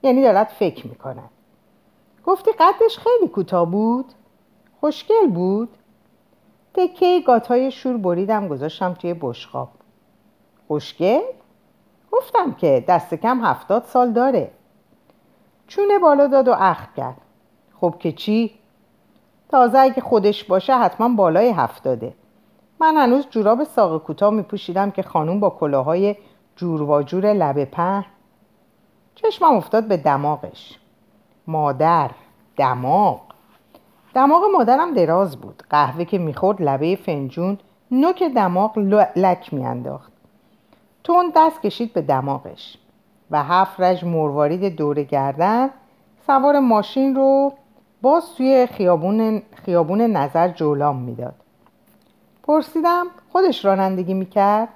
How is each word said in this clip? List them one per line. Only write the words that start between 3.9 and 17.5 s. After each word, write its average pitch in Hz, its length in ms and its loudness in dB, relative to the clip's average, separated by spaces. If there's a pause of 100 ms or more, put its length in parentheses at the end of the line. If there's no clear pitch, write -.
خوشگل 392 540 0
بود؟» 190 340 -2 (1040)
تکه 359 460 2
گاتای 247 500 0
شور 254 260 -6
بریدم 196 520 -2
گذاشتم 156 460 -6
توی 175 200 -8
بشقاب. 131 540 -10 (1000)
«خوشگل؟ 175 520 -2 (920)
گفتم 427 400 -2
که 135 360 0
دست 170 260 0
کم 233 300 -2
هفتاد 202 400 -2
سال 247 280 0
داره.» 240 380 -2 (1160)
چونه 403 320 0
بالا 285 280 4
داد 269 220 2
و 240 100 4
اخم 180 380 0
کرد. 131 240 -10 (600)